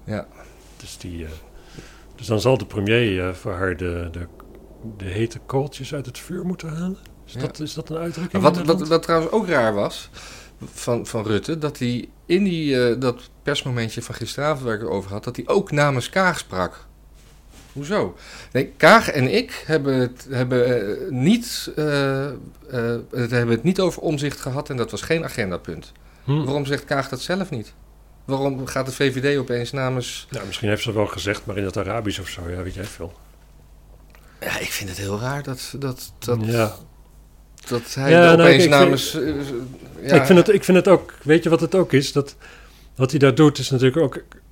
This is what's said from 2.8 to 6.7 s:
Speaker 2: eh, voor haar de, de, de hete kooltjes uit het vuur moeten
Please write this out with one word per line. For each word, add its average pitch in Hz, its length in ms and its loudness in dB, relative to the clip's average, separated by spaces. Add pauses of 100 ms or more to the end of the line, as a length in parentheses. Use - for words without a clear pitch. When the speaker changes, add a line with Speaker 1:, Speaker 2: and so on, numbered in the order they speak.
Speaker 2:
eh, 92 60 -4
voor 95 200 -10
haar 92 240 -2
de, 85 340 -6
de, 85 160 -12 (720)
de 95 80 -12
hete 110 400 -4
kooltjes 139 480 -6
uit 139 120 -8
het 127 140 -14
vuur 180 260 -10
moeten 180 240 -8